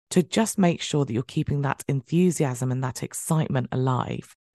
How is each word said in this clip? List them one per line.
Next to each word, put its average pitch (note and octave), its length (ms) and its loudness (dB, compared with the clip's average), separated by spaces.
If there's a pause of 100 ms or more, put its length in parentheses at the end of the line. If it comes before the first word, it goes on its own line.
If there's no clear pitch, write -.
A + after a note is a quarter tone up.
to F#3 140 4
just - 340 0
make F3 240 4
sure C#3+ 240 0
that C3+ 80 -4
you're A2+ 80 0
keeping D3 400 -2
that C#3 260 -2
enthusiasm C#3 840 0
and C3 120 -2
that B2+ 200 -6
excitement - 680 -2
alive. - 640 -2 (180)